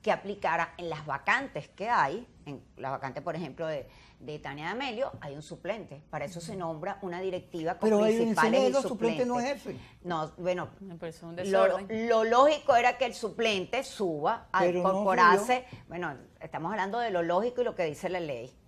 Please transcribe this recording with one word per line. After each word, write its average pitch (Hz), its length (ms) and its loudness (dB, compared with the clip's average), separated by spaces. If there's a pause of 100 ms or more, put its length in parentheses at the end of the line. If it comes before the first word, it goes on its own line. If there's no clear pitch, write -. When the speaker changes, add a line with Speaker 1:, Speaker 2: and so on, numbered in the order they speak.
Speaker 1:
que 208 120 0
aplicara 170 640 -2
en 175 100 -10
las 151 160 -8
vacantes 190 640 -2
que 208 200 -8
hay, 202 360 2 (200)
en 143 180 -12 (140)
las 131 160 -6
vacantes, 135 320 -8
por 170 100 -4
ejemplo, 160 320 -8
de, 147 220 -6 (320)
de 147 180 -12
Tania 151 300 -10
D'Amelio, 226 420 -6 (100)
hay 147 140 -10
un 151 80 -12
suplente. 170 680 -10
Para 143 180 -6
eso 170 140 -10
se 160 140 -10
nombra 175 480 -6
una 180 180 -6
directiva 180 560 -6
con 220 140 2
Speaker 2:
Pero 208 160 4
en 214 60 4
el 226 60 2
Speaker 1:
principales 226 340 2
Speaker 2:
C 262 40 4
N 262 100 6
E - 20 4
Speaker 1:
y 247 40 2
Speaker 2:
los 269 120 2
suplentes 226 420 0
no 240 80 -2
Speaker 1:
suplentes. 247 320 -4
Speaker 2:
ejercen. - 380 -14
Speaker 1:
No, 156 340 -4
bueno, 175 300 -2 (100)
Speaker 3:
Me 190 160 -14
parece 165 320 -12
un 165 80 -12
Speaker 1:
lo, 180 80 -6
Speaker 3:
desorden. 190 680 2
Speaker 1:
lo 226 140 6
lógico 269 540 6
era 247 220 4
que 262 60 0
el 233 100 -4
suplente 220 680 -2
suba 180 720 -2
a 190 80 4
Speaker 2:
Pero 180 240 4
no 190 40 4
Speaker 1:
incorporarse. 196 800 6
Speaker 2:
subió. - 200 -18
Speaker 1:
Bueno, 165 260 -8 (260)
estamos 156 300 -6
hablando 208 300 -2
de 233 100 -2
lo 175 120 2
lógico 214 400 0
y - 20 2
lo 226 100 -2
que 180 100 0
dice 156 240 -4
la 180 120 -4
ley 131 340 -8 (140)